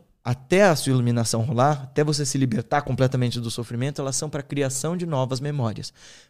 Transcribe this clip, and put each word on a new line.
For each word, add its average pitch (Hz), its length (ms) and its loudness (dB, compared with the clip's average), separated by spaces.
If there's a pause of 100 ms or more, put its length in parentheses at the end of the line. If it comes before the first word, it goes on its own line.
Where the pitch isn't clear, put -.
(220)
até 180 400 2
a 175 140 6
sua 135 160 0
iluminação 120 500 2
rolar, 135 420 2
até - 200 0
você 147 200 0
se 135 140 -2
libertar 135 440 0
completamente 127 580 0
do 117 100 -6
sofrimento, 123 500 -6
elas 135 140 -4
são 151 160 -4
pra 139 140 -6
criação 143 520 -2
de 175 100 -4
novas 131 340 -2
memórias. 127 520 -4 (380)